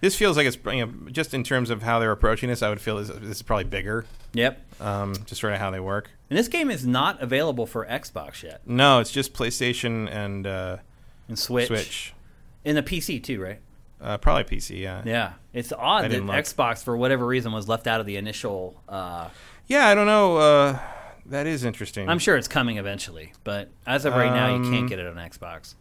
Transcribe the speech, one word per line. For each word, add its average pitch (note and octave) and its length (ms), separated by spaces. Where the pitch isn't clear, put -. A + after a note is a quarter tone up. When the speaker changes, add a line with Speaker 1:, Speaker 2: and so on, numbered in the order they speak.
Speaker 1:
This G3 140
feels G3 220
like D3 100
it's, B2 100
you A#2 200
know, A#2 240
just D#3 240
in C3 80
terms B2 280
of G#2 120
how A#2 160
they're A2+ 140
approaching A2+ 360
this, A#2+ 140
I A2 60
would G#2 120
feel G#2+ 180
this, G#2 100
this G#2 300
is - 40
probably G#2 220
bigger. G2+ 420
Speaker 2:
Yep. - 480
Speaker 1:
Um, G2+ 340
just - 140
sort G#2+ 140
of G2 40
how G2 140
they F#2+ 80
work. G2 300
Speaker 2:
And D3 80
this A#3+ 80
game D#4 240
is C3 160
not C3 340
available C3 460
for A2+ 200
Xbox F#2 580
yet. D#2+ 200
Speaker 1:
No, B2+ 360
it's A2 100
just C3+ 240
PlayStation A#2 800
and, G2 320
uh, F#2 300
Speaker 2:
And A2+ 100
Switch. B2 300
Speaker 1:
Switch. - 480
Speaker 2:
And D3+ 120
the D3 80
P E3+ 160
C D#3 180
too, A2+ 240
right? F#2+ 160
Speaker 1:
Uh, G#2 180
probably C#3+ 260
P - 160
C, G2+ 200
yeah. F#2+ 240
Speaker 2:
Yeah. A2 280
It's A#2+ 200
odd - 80
Speaker 1:
I F3+ 220
Speaker 2:
that - 80
Speaker 1:
didn't G2 180
look. G2 80
Speaker 2:
Xbox, B2+ 480
for A#2+ 120
whatever B2+ 300
reason, B2 240
was A2 160
left A2+ 220
out A2+ 100
of G#2+ 80
the G2+ 120
initial, G2 680
uh, F2+ 400
Speaker 1:
Yeah, C4+ 220
I G3+ 80
don't G#3 100
know. G3+ 300
Uh, C#3+ 420
that C#3+ 220
is D3 160
interesting. G#2 440
Speaker 2:
I'm E3+ 120
sure E3+ 160
it's B2 100
coming A#2+ 300
eventually, F#2+ 560
but G2+ 260
as C3+ 200
of C#3 100
right B2+ 180
now, B2+ 220
you B2 80
can't B2 200
Speaker 1:
Um, B2 40
Speaker 2:
get G2 140
it F2+ 80
on E2+ 80
Xbox. E2+ 640